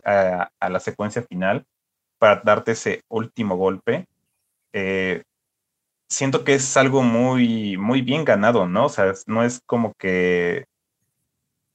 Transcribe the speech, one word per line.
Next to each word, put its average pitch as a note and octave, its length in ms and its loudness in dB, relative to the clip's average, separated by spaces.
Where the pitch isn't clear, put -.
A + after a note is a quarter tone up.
a, F#2 460 0
a F#2+ 80 -2
la F2+ 120 -4
secuencia G#2 420 -6
final, F#2+ 420 -4
para G#2 260 4
darte G#2+ 280 2
ese - 360 -4
último A2+ 480 -4
golpe. G2 500 -2
Eh, F#2+ 480 -4
siento C#3+ 340 -2
que C#3+ 100 4
es C3+ 220 0
algo C3+ 260 4
muy, A#2 760 0
muy A#2+ 240 -2
bien C#3 220 -4
ganado, G#2+ 440 4
¿no? G#2 180 0
O D3 40 0
sea, G2 200 0
es, - 180 -8
no A2+ 160 0
es B2 220 -4
como A#2 320 -2
que F2+ 680 0